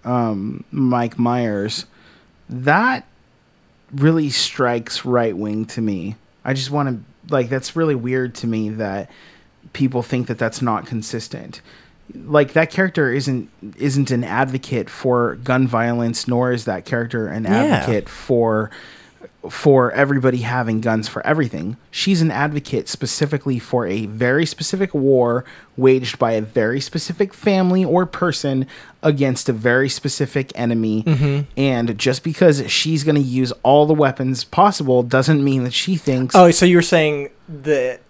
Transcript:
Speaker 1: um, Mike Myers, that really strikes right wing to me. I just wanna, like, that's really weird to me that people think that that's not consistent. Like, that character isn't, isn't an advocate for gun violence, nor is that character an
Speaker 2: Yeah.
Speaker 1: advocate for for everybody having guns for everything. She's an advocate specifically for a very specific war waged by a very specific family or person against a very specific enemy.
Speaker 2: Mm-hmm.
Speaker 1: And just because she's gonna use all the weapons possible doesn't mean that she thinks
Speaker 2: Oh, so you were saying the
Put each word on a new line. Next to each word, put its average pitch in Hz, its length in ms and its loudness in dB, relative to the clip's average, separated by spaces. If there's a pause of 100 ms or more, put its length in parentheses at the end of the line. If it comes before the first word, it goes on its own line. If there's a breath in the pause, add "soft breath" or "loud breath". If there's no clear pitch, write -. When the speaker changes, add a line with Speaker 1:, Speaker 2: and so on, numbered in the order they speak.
Speaker 1:
um, 117 640 -2
Mike 123 480 0
Myers, 117 680 -2 (640 soft breath)
that 175 560 0 (880)
really 156 340 2
strikes 123 800 -2
right 117 280 0
wing 107 300 -4
to - 160 -8
me. 101 360 -4 (280)
I 131 80 -2
just 135 180 -4
wanna, 139 280 -2 (320)
like, 131 180 0
that's 131 260 -6
really 160 200 0
weird 123 420 -4
to - 100 -8
me 110 240 -2
that 101 380 -6 (640 soft breath)
people 127 300 -2
think 123 240 -4
that 113 100 -6
that's 113 240 -4
not 113 240 -2
consistent. - 760 -10 (520 soft breath)
Like, - 380 0
that 160 180 2
character 175 400 0
isn't, 127 380 -2 (300)
isn't 135 320 0
an 123 140 0
advocate 127 680 -4
for 120 460 0
gun 127 300 0
violence, 117 640 -2
nor 123 240 0
is 117 140 -4
that 92 180 -4
character 117 440 -4
an 107 160 -6
Speaker 2:
Yeah. 92 80 0
Speaker 1:
advocate 196 580 0
for 113 600 0 (800 loud breath)
for 131 440 4
everybody 131 460 2
having 117 420 -2
guns 110 260 0
for - 180 -8
everything. 117 520 -2 (160)
She's 190 280 0
an 160 120 2
advocate 143 560 -4
specifically 135 720 -4
for 120 260 -2
a 104 200 -4
very 123 380 0
specific 185 480 -4
war 127 520 2 (320 loud breath)
waged 131 420 2
by 113 140 2
a 110 100 2
very 113 380 0
specific 175 520 -4
family 190 520 2
or 175 200 2
person 139 600 -2 (340 loud breath)
against 139 480 0
a 131 40 0
very 123 360 2
specific 135 680 -4
enemy. 113 480 0
Speaker 2:
Mm-hmm. 143 380 0 (140)
Speaker 1:
And 120 400 0
just 127 280 -2
because 151 460 4
she's 156 340 -2
gonna 151 160 4
use 127 320 0 (100)
all 147 240 6
the 156 80 4
weapons 131 480 0
possible 143 640 2
doesn't 135 400 2
mean 135 200 0
that 123 80 -6
she 185 240 -2
thinks 127 380 -2
Speaker 2:
Oh, 180 160 10
so 170 160 4
you 180 100 6
were 170 60 6
saying 151 480 0 (180)
the 139 600 -2